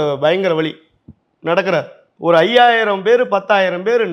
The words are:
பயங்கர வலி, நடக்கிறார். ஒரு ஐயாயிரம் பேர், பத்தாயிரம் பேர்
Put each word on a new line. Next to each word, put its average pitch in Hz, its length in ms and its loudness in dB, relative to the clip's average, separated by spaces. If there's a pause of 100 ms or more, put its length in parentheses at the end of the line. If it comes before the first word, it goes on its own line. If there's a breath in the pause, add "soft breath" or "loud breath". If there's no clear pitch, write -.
(200)
பயங்கர 175 340 0
வலி, 160 200 -4 (680)
நடக்கிறார். 175 440 -2 (300)
ஒரு 170 200 0
ஐயாயிரம் 220 680 2
பேர், 240 240 2
பத்தாயிரம் 190 560 -2
பேர் 226 300 -2